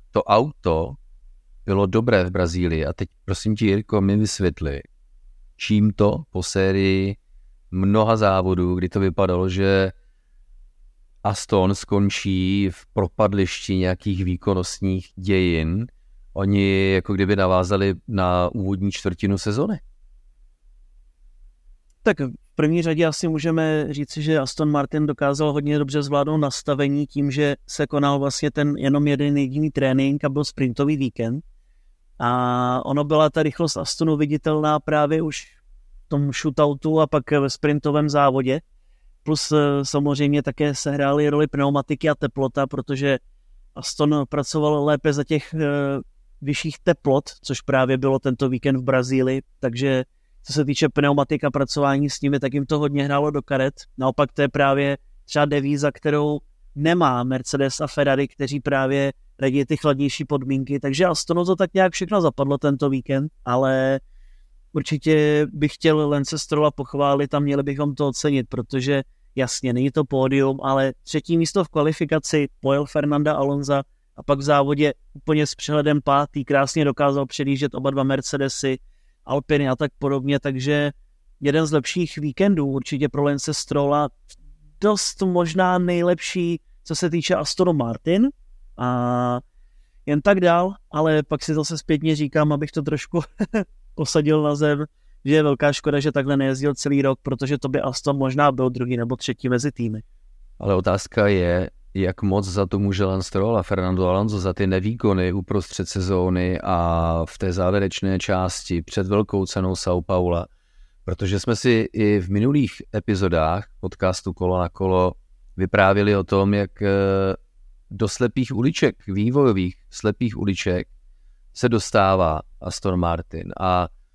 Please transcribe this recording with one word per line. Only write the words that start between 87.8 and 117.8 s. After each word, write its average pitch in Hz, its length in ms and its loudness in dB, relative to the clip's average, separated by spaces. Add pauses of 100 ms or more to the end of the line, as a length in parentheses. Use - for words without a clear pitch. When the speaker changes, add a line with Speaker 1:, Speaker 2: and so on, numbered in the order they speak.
Speaker 2:
a 123 600 -2 (680)
jen 147 160 0
tak 202 180 4
dál, 180 340 4 (180)
ale 156 320 2
pak 151 200 -4
si 156 100 -2
zase 151 240 -2
zpětně 156 380 0
říkám, 151 360 0
abych 147 200 -4
to 156 100 -4
trošku 156 400 -4 (360)
<laughs> - 380 -8
posadil 151 480 2
na 147 120 0
zem, 147 300 0 (400)
že 143 100 4
je 156 80 6
velká 143 300 2
škoda, 143 260 -2
že 143 120 0
takhle 139 260 0
nejezdil 135 380 0
celý 143 260 0
rok, 135 200 0
protože 139 360 -4
to 135 120 -6
by 143 120 -2
Aston 139 360 -2
možná 135 340 2
byl 127 180 0
druhý 123 280 -2
nebo 117 180 -4
třetí - 340 -4
mezi 127 220 0
týmy. 110 300 -6 (580)
Speaker 1:
Ale 101 160 0
otázka 98 520 0
je, 90 420 2 (240)
jak 92 280 -2
moc 98 240 0
za 95 200 -2
to 98 140 -2
může 98 260 0
Lance 95 220 -2
Stroll 107 300 0
a 90 60 0
Fernando 92 440 0
Alonso 101 320 0
za 90 140 -2
ty 98 140 0
nevýkony 95 680 0
uprostřed 95 560 -4
sezóny 92 760 0
a 82 640 0
v - 80 -20
té 92 160 -4
závěrečné 95 640 0
části 92 640 -2
před 92 260 -4
velkou 101 380 0
cenou 92 280 -2
São 90 300 -2
Paula, 90 440 0 (580)
protože 95 340 -2
jsme 117 160 -2
si 117 380 2
i 104 260 2
v 87 100 -4
minulých 123 520 0 (140)
epizodách 90 720 0 (120)
podcastu 92 540 -4
Kolo 90 260 -2
na 85 100 -2
kolo 92 420 0 (460)
vyprávěli 98 580 4
o 95 80 0
tom, 98 300 2
jak, 101 280 -4
eh, 101 80 0 (1040)